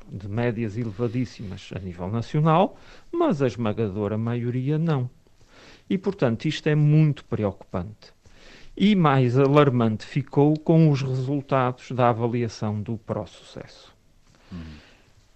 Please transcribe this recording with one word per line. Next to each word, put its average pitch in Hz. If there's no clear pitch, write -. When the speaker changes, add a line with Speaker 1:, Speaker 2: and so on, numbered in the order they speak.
Speaker 1:
de 101
médias 110
elevadíssimas 113
a -
nível 90
nacional, 156
mas 302
a 135
esmagadora 107
maioria 120
não. 147
E, 196
portanto, 147
isto 156
é 151
muito 151
preocupante. 101
E 202
mais 135
alarmante 135
ficou 147
com 160
os 131
resultados 131
da 123
avaliação 113
do 113
pró-sucesso. -
Speaker 2:
Uhum. 90